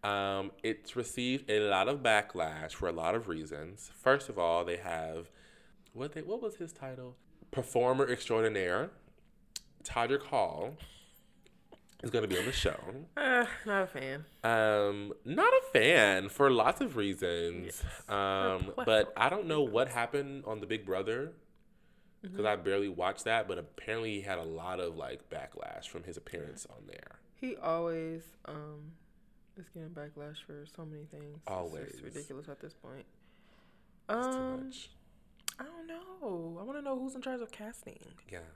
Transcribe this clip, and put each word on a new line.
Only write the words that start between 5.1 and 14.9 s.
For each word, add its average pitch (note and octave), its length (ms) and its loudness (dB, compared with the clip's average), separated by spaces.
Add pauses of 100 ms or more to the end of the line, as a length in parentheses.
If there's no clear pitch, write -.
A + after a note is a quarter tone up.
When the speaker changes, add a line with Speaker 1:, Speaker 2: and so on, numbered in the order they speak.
Speaker 1:
what C3+ 200 -8
they, D#3+ 100 -8
what A3+ 180 -4
was A3+ 160 -6
his E3 160 -10
title? B2+ 440 -12 (340)
Performer B2+ 580 4
extraordinaire, A2 840 2 (920)
Todrick A#2+ 400 0
Hall, G2 540 -2 (1300)
is A#2 60 -6
gonna G#2+ 180 2
be F#2 100 0
on F2+ 60 0
the C3+ 80 -2
show. - 260 2 (380)
Speaker 2:
Uh, B3+ 300 4 (200)
not G3 160 2
a F#3 60 0
fan. C3+ 360 -6 (200)
Speaker 1:
Um, G#2 720 4 (100)